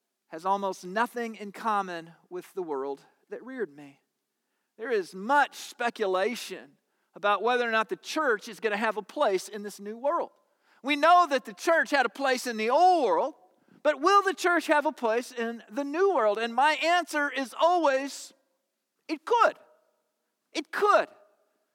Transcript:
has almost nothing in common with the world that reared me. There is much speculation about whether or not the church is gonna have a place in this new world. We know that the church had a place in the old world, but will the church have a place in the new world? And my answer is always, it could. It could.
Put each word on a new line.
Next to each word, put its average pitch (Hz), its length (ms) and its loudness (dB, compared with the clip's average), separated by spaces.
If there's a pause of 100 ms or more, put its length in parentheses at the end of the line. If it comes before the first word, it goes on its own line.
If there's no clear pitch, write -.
(280)
has 165 180 -12
almost 196 400 -4
nothing 226 500 -6
in 196 180 -14
common 185 580 -6 (180)
with 175 240 -12
the 190 100 -6
world 139 380 -6 (280)
that - 160 -14
reared 226 300 -10
me. 143 260 -20 (760)
There 240 140 -6
is 185 240 -2
much 240 400 0
speculation 196 1200 -4 (380)
about 196 260 0
whether 240 260 0
or 226 40 -4
not 220 180 0
the 190 60 -6
church 240 520 -2
is 196 120 -14
gonna 208 180 -2
have 220 200 -2
a 214 40 -8
place 202 460 -2
in 208 160 -12
this 202 160 -14
new 208 180 -12
world. 277 340 -2 (520)
We 285 120 0
know 339 320 6
that 269 180 0
the 220 80 -14
church 320 380 0
had 277 140 4
a 233 40 0
place 262 360 -2
in 233 120 -6
the 220 120 -2
old 330 360 6
world, 208 300 0 (460)
but 294 200 0
will 381 200 6
the 381 140 -2
church 349 320 2
have 294 180 2
a 311 60 0
place 240 400 -2
in 233 380 -8
the 220 140 -6
new 339 300 0
world? 214 240 2
And 233 160 -4
my 285 200 4
answer 302 580 0
is 254 280 -6
always, 285 720 2 (760)
it 302 180 -8
could. 453 300 4 (960)
It - 180 -8
could. 359 360 2 (680)